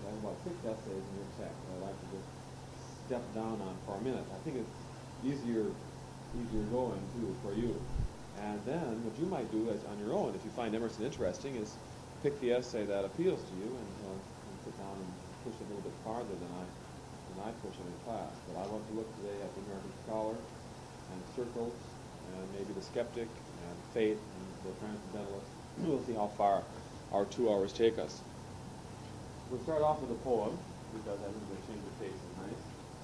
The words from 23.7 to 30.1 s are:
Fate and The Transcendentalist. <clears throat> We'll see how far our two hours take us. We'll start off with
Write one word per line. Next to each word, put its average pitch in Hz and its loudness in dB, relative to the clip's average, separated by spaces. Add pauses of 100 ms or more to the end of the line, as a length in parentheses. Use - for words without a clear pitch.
Fate 107 8
and 92 -6 (180)
The 95 -4
Transcendentalist. 101 -4
<clears throat> - -10 (240)
We'll 151 4
see 120 0
how 104 4
far 98 8 (500)
our 101 8
two 117 6
hours 101 8
take 113 8
us. - 0 (1300)
We'll 123 0
start 156 6
off 151 8
with 123 2